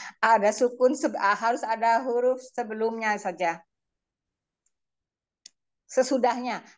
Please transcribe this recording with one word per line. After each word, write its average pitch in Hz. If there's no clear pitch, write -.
ada 220
sukun, 247
se-, 285
ah, 202
harus 233
ada 226
huruf 254
sebelumnya 220
saja. 175
Sesudahnya, 247